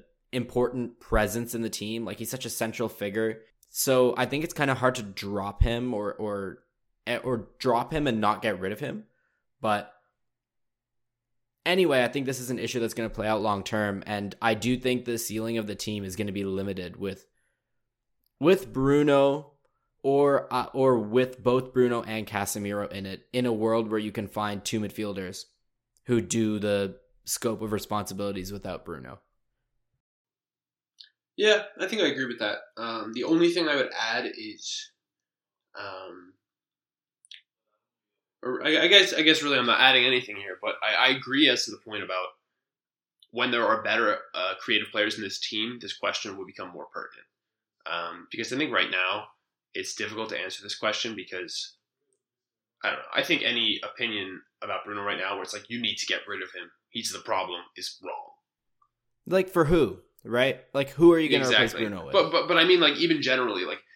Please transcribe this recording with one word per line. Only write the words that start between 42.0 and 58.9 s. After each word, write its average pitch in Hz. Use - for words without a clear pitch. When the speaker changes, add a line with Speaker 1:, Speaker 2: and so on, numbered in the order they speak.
Speaker 2:
about 92
when 123
there 117
are 110
better, 107
uh, 92
creative 110
players 107
in 107
this 98
team, 113
this 101
question 101
will 95
become 92
more 78
pertinent. -
Um, 85
because 113
I 131
think 143
right 92
now 92
it's 95
difficult 107
to 107
answer 92
this 101
question 110
because, 90
I 104
don't -
know, -
I 139
think 165
any 117
opinion 104
about 98
Bruno 104
right 98
now 95
where 95
it's 95
like, 104
"You 120
need 107
to -
get 95
rid 95
of 90
him, 87
he's 113
the 98
problem," 92
is -
wrong. -